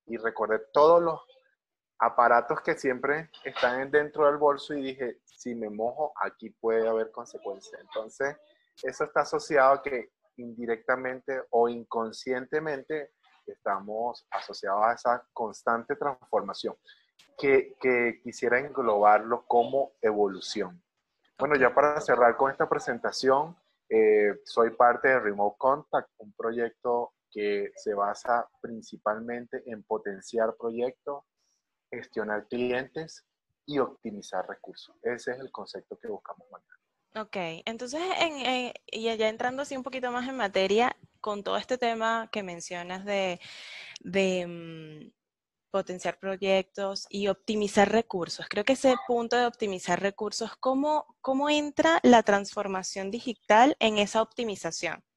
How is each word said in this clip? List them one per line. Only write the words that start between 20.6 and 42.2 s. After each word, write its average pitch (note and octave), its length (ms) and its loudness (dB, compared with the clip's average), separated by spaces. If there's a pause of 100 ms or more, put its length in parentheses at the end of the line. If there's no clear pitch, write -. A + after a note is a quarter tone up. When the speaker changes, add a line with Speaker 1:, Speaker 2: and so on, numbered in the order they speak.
Speaker 1:
Bueno, C#3+ 160 2
Speaker 2:
Ok. C3 60 4
Speaker 1:
ya A#2+ 120 6
para D3 260 4
cerrar A#2+ 380 6
con C3+ 140 2
esta D#3 180 0
presentación, C3+ 880 0 (320)
eh, G#2+ 560 4
soy A#2 240 2
parte A#2+ 380 4
de C3 140 4
Remote G#2 360 -2
Contact, C3+ 600 -2
un G#2 140 -20
proyecto A#2 840 -4 (160)
que - 440 -2
se G#2+ 200 -6
basa G#2+ 520 -2 (140)
principalmente A#2 1040 -6
en A2 160 -12
potenciar A2 760 -2
proyectos, B2 680 -6 (680)
gestionar G#2+ 580 -6
clientes B2 800 -6 (400)
y D3 140 -2
optimizar - 680 -6
recursos. - 540 -16
Ese B2 300 -6
es B2+ 80 -8
el C3 120 -14
concepto G2 460 -14
que A#2 120 -14
buscamos - 420 -14
manejar. - 260 -20 (380)
Speaker 2:
Ok, F3+ 500 -8
entonces, B3 360 -8 (180)
en, D4 260 -2
en, B3+ 280 -2 (120)
y A3+ 320 -4
ya A3 120 2
entrando B3 340 -4
así C#4+ 120 -10
un C4 60 -6
poquito B3+ 300 -6
más B3 180 -4
en C4 80 -8
materia, G3+ 580 2 (240)
con G3+ 220 -6
todo G3 160 -2
este B3 220 -4
tema A3+ 520 -2